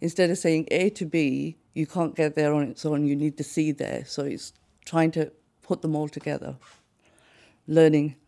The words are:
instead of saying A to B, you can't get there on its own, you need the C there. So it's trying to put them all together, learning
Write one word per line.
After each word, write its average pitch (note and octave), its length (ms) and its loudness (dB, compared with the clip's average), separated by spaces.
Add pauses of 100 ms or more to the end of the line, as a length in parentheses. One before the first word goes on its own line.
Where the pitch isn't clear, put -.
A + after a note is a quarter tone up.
instead E3+ 260 2
of F3+ 80 0
saying D#3+ 340 0
A F#3 200 2
to F#3+ 160 -6
B, D3+ 500 0 (160)
you D#3 140 -2
can't E3 280 -4
get D3+ 200 0
there D3 180 2
on D3 120 0
its A#2 200 -10
own, D3 220 0
you C#3+ 100 2
need D3 220 -2
the D3 60 -4
C D#3 280 -2
there. - 320 -6
So - 200 -8
it's - 280 -8 (320)
trying D#3+ 280 2
to D#3 200 -4 (300)
put - 200 -4
them D#3+ 140 -2
all D3+ 120 -2
together, C#3+ 480 -8 (1080)
learning D3+ 500 6 (120)